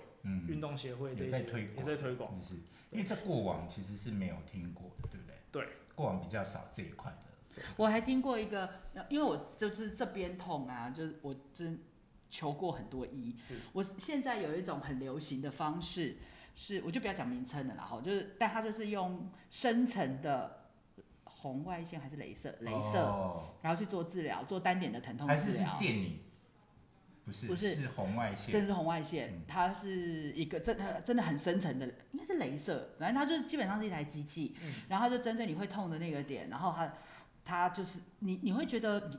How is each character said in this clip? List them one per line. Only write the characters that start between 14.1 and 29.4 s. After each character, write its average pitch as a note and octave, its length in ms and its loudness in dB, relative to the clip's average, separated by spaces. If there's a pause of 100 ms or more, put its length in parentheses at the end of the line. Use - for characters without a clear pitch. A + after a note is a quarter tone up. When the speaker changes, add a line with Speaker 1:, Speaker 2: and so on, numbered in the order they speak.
Speaker 3:
在 B3 180 2
有 D#3+ 180 0
一 F#3 60 0
种 D3+ 180 -2
很 C3+ 180 -2
流 C3+ 220 -2
行 C3+ 200 -2
的 C#3+ 80 -2
方 D#3 320 0
式， E3 360 -2 (400)
是， - 280 -2
我 E3+ 60 0
就 A#3 100 0
不 A3 60 0
要 G3 60 2
讲 C3 160 -2
名 B2+ 180 -2
称 C3+ 220 -2
了 A2 80 -4
啦， - 80 -8
吼， A2+ 160 -6
就 D#3 100 -2
是， G3 300 2
但 A3 100 6
它 A3 100 0
就 A3 120 0
是 G#3+ 160 -2
用 F#3 420 -2 (180)
深 A#3+ 380 6
层 C#3 340 2
的 C#3+ 440 0 (580)
红 C#3 420 -6
外 F3 200 -4
线 E3 160 -6
还 C3+ 80 -8
是 D3 80 -8
雷 F#2 180 -6
射， - 240 -6
雷 A2+ 140 -2
射， G#2+ 320 4
Speaker 1:
哦。 F#2 580 0
Speaker 3:
然 E3 100 4
后 E3+ 60 4
去 G3+ 80 0
做 F#3+ 160 0
治 E3+ 200 -2
疗， A2+ 200 0
做 F#3 160 -2
单 F#3 220 4
点 F#3+ 100 2
的 A#2 100 -2
疼 - 160 -6
痛 C#3+ 120 0
治 D3 60 8
疗。 D3+ 60 6
Speaker 1:
还 G#3 60 2
是 G3 100 4
是 G2 80 4 (140)
电 C3 180 4
影？ E2 220 0 (1080)
不 G2+ 60 -8
是， G2 160 -8
Speaker 3:
不 F#3 80 2
是。 F3+ 220 2
Speaker 1:
是 C#3 140 0
红 G2 260 0
外 A2 180 2
线。 - 160 -6
Speaker 3:
真 G#3 120 6
的 G3 40 4
是 G3+ 60 2
红 F3+ 120 4
外 E3 160 4
线， C#3+ 320 -2
Speaker 1:
嗯。 E2 140 -6